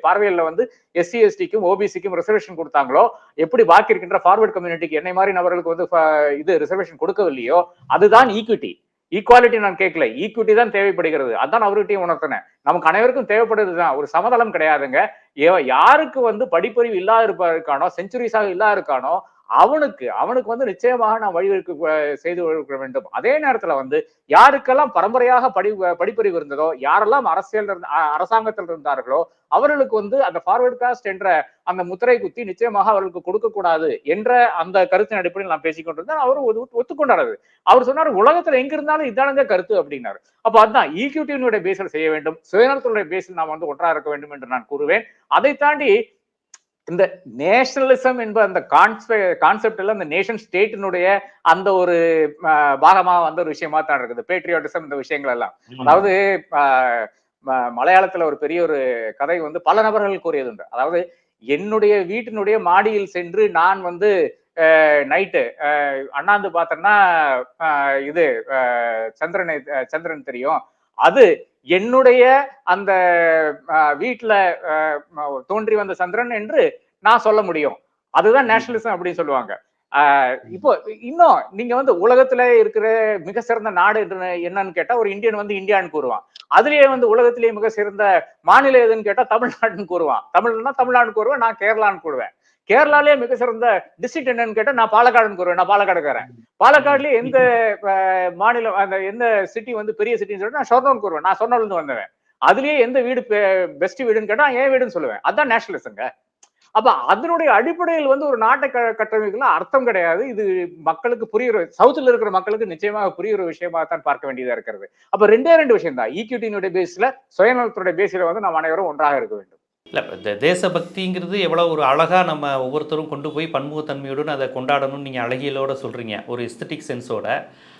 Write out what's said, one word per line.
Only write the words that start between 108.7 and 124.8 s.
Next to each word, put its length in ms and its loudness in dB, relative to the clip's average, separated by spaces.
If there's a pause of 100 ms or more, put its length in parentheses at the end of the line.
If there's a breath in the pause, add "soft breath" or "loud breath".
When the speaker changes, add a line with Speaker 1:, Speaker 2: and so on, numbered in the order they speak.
Speaker 1:
கட்டமைக்கலாம் 560 -2
அர்த்தம் 320 0
கிடையாது. 420 0
இது 500 -4
மக்களுக்கு 640 -4
புரியுற, 280 -2 (160)
சவுத்துல 240 4
இருக்கிற 220 2
மக்களுக்கு 360 -2
நிச்சயமாக 580 -4
புரியுற 220 -2
விஷயமா 380 -6
தான் 180 -8
பார்க்க 320 -4
வேண்டியதா 180 -6
இருக்கிறது. 400 -10 (180)
அப்ப 180 2
ரெண்டே 280 6
ரெண்டு 180 4
விஷயம் 220 -2
தான், 140 -4
ஈக்விட்டியினுடைய 640 -8
பேஸ்ல, 400 -2 (260)
சுயநலத்துடைய 580 0
பேஸ்ல 280 -2
வந்து 160 -2
நாம் 140 -4
அனைவரும் 320 -2
ஒன்றாக 300 0
இருக்க 200 -4
வேண்டும். 180 -16 (400)
Speaker 2:
இல்ல, 220 -6
இந்த 160 -8
தேசபக்திங்கிறது 1080 -4
எவ்வளவு 300 0
ஒரு 140 -2
அழகா 400 2
நம்ம 400 -4
ஒவ்வொருத்தரும் 460 -6
கொண்டு 220 -10
போய் 220 -8
பன்முகத்தன்மையுடன் 760 -8
அதை 200 -4
கொண்டாடணும்னு 540 -4